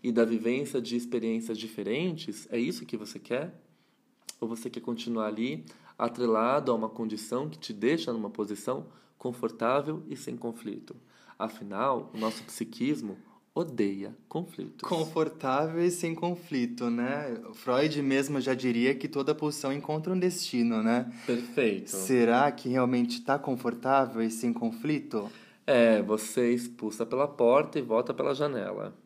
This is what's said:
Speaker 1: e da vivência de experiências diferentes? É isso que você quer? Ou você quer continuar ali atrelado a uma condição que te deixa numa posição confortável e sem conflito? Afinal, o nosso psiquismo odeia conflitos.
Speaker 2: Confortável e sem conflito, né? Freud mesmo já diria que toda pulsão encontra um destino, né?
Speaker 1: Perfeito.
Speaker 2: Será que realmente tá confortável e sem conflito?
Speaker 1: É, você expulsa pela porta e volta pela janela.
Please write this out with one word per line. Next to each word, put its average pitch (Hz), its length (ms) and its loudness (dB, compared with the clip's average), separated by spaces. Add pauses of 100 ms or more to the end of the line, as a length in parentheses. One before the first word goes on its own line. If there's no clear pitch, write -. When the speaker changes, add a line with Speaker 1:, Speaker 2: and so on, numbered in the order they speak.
Speaker 1:
e 127 100 -2
da 113 120 6
vivência 120 580 0
de 113 140 -6
experiências 113 600 -2
diferentes? 113 920 -4
É 117 80 -2
isso 120 260 -2
que - 100 -6
você 104 240 -10
quer? 147 400 -4 (800)
Ou 117 80 -4
você 113 220 -6
quer 120 120 -8
continuar 117 460 -2
ali 120 380 -4 (320)
atrelado 120 760 2
a 117 40 4
uma 110 140 -2
condição 117 600 -4
que 156 80 -12
te - 160 -10
deixa 131 400 2
numa 107 160 -4
posição 110 580 -4 (300)
confortável 127 920 -2
e 143 80 -8
sem - 180 -8
conflito? - 600 -8 (440)
Afinal, 110 760 -4
o 107 40 -10
nosso 110 260 -2
psiquismo 120 760 -4 (380)
odeia 104 600 -2 (100)
conflitos. - 600 -8
Speaker 2:
Confortável 160 960 0
e 180 60 4
sem 170 240 -4
conflito, 127 720 -2
né? 127 480 -2 (160)
Freud 147 480 2
mesmo 139 400 2
já 131 140 2
diria 127 400 4
que - 120 -6
toda 143 280 0
pulsão 147 360 -2
encontra 151 400 -2
um 185 60 2
destino, 120 640 2
né? 120 320 2 (140)
Speaker 1:
Perfeito. 120 640 0
Speaker 2:
Será 120 600 6
que - 160 -8
realmente 123 540 2
tá 139 160 2
confortável 123 880 2
e 113 80 2
sem 117 200 0
conflito? 117 800 -2 (380)
Speaker 1:
É, 117 340 8
você 107 500 2
expulsa 117 540 -2
pela 131 220 0
porta 135 500 4
e 143 60 0
volta 117 280 2
pela 143 220 0
janela. 104 720 -4